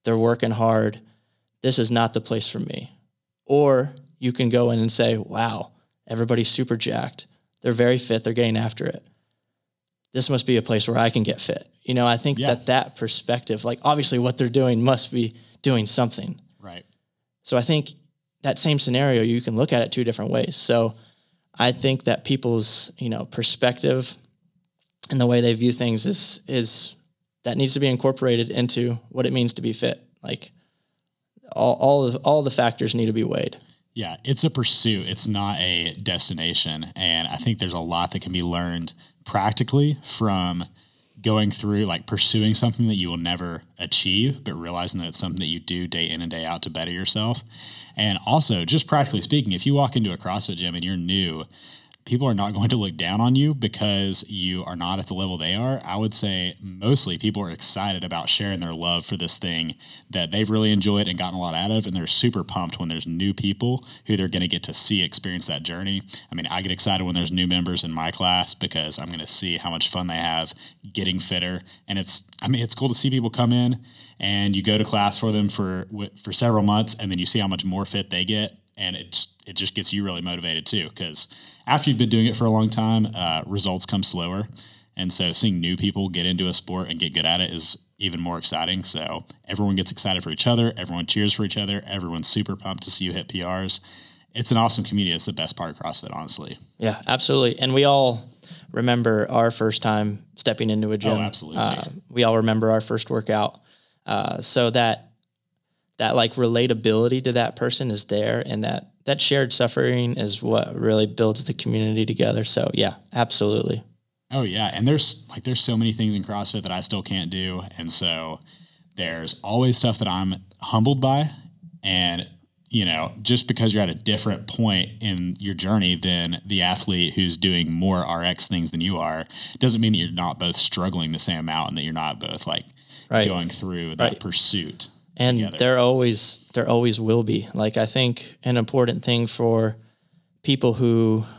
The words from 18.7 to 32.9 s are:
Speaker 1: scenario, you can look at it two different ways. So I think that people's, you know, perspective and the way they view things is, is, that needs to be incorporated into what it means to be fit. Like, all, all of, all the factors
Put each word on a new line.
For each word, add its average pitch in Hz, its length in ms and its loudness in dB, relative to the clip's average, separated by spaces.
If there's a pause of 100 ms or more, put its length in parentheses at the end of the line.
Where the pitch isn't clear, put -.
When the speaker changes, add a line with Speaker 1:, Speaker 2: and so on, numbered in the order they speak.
Speaker 1:
scenario, 127 440 2
you 117 180 2
can 117 160 -4
look 127 160 2
at 120 100 4
it - 80 -4
two 123 140 -2
different 110 260 -4
ways. 120 240 -2
So 113 400 2 (640)
I 123 140 4
think 131 320 -2
that 117 200 0
people's, 117 760 0
you 123 100 -6
know, 110 160 -4
perspective 127 920 0 (920)
and 135 100 2
the 123 60 4
way 123 140 4
they 120 140 4
view 120 180 2
things 117 340 -2
is, - 400 -2
is, 120 460 -2 (520)
that 120 120 -2
needs 131 180 2
to 139 60 0
be 139 60 4
incorporated 123 640 2
into 120 480 0 (100)
what 127 160 -2
it 127 80 0
means 120 220 2
to 127 80 -8
be 117 100 -2
fit. 120 300 -4 (200)
Like, - 280 -10 (1040)
all, 120 240 2
all 139 300 4
of, 120 180 0
all 147 180 4
the 135 80 -2
factors 117 440 0